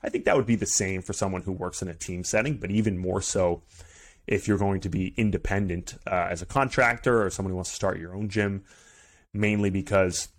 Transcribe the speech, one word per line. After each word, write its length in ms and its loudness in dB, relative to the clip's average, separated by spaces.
I 80 -6
think 140 -4
that 140 4
would 80 2
be 100 4
the 100 0
same 360 0
for 100 -8
someone 300 -2
who 100 -6
works 300 -6
in 80 -6
a 40 -10
team 300 -8
setting, 320 0
but 160 -6
even 260 2
more 240 -2
so 420 0
if 200 0
you're 100 4
going 240 2
to 80 -4
be 280 -2
independent, 800 0
uh, 220 0
as 120 -4
a 40 -8
contractor 760 2
or 80 2
someone 200 -4
who 80 -4
wants 140 -6
to 40 -10
start 240 -2
your 160 -12
own 140 -4
gym, 340 0
mainly 360 2
because 680 2